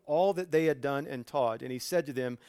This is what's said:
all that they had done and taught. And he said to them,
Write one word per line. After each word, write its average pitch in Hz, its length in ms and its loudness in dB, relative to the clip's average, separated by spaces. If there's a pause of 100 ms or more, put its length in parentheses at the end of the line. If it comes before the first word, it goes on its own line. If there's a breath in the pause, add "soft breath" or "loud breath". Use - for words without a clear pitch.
all 175 280 4
that 175 180 -4
they 156 140 4
had 143 160 2
done 139 260 -2
and 127 180 -8
taught. 120 360 0
And 127 100 -8
he 127 80 -6
said 170 280 -2
to 143 60 -8
them, 123 360 -4